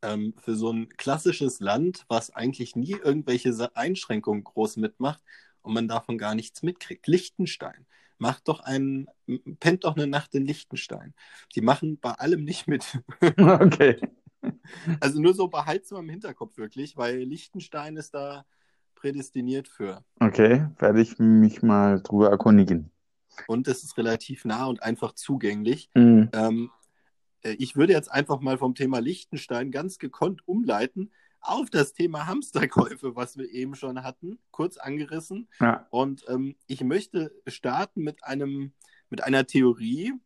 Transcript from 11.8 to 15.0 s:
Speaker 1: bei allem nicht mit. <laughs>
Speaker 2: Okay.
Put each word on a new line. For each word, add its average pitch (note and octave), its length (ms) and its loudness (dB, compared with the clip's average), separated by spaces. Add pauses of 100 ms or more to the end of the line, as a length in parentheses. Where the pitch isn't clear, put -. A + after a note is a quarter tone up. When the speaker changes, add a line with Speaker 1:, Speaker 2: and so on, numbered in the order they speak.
Speaker 1:
bei A#2+ 100 -4
allem D3+ 320 -2
nicht - 240 -8
mit. C3+ 320 -4 (220)
<laughs> E3 160 4
Speaker 2:
Okay. F3 640 8 (1000)